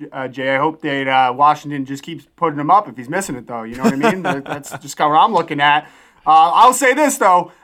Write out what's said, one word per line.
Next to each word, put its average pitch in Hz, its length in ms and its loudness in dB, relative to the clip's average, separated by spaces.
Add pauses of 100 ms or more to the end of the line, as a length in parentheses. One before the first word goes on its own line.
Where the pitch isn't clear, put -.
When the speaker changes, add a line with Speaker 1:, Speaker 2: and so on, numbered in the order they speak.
Speaker 1:
uh, 131 200 -10
Jay, 131 260 -4
I - 20 0
hope 156 260 -2
that, 139 260 -4
uh, 131 240 2
Washington 147 520 0
just 135 160 -10
keeps 156 240 -14 (120)
putting 160 200 -4
him 147 140 -2
up 202 160 4
if 117 80 -18
he's 123 140 -14
missing 180 260 -6
it, 120 100 -16
though. 117 180 -10
You 113 120 -12
know 127 80 -8
what 226 100 2
I 135 40 -6
mean? 196 240 -2
Speaker 2:
<laughs> - 20 -10
Speaker 1:
That, 139 220 -6
that's 147 240 -12 (100)
just 139 160 -16
kinda 151 140 0
what 156 100 4
I'm 208 140 4
looking 165 260 -2
at. 147 240 2 (420)
Uh, 160 280 4
I'll 226 200 6
say 254 200 2
this, 285 240 0
though. 180 340 2 (120)